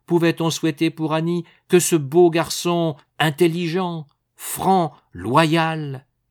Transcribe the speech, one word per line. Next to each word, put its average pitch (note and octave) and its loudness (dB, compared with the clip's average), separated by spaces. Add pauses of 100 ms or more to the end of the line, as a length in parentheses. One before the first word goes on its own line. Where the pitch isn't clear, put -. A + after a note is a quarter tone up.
pouvait-on E3 2
souhaiter D#3+ -2
pour D#3 -4
Annie E3 -2 (220)
que F3+ 4
ce E3+ 0
beau D#3+ 4
garçon E3 -2 (240)
intelligent, E3 -2 (280)
franc, F3+ -2 (180)
loyal, D3+ -2 (240)